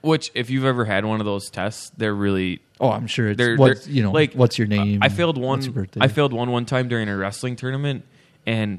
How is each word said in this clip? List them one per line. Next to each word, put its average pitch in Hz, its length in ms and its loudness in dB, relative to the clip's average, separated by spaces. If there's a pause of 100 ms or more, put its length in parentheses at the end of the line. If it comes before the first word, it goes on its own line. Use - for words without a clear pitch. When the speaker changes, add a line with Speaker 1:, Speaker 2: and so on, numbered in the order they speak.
Speaker 1:
Which, 156 320 0
if 123 160 -4
you've 131 140 0
ever 123 200 0
had 104 200 0
one 110 160 -2
of 104 60 -4
those 101 240 -4
tests, - 460 -8
they're 107 180 -2
really 95 460 0 (200)
Speaker 2:
Oh, 127 100 4
I'm 110 180 -2
sure 110 220 0
it's 104 80 -2
Speaker 1:
they're, 120 180 4
Speaker 2:
what's, 131 300 6
Speaker 1:
they're, 143 80 -6
Speaker 2:
you 123 100 4
know, 95 80 2
Speaker 1:
like, 156 220 2
Speaker 2:
what's 127 240 4
your 110 100 0
name? 104 340 0
Speaker 1:
I 131 60 6
failed 170 280 0
one, 131 220 -2
Speaker 2:
What's 135 80 -6
your 123 80 -8
birthday? 104 260 -6
Speaker 1:
I 131 80 6
failed 135 240 2
one, 120 200 -2
one 120 140 0
time 127 220 -2
during 113 200 -2
a 101 80 -4
wrestling 101 400 -4
tournament, 135 480 -4 (420)
and, 110 320 -2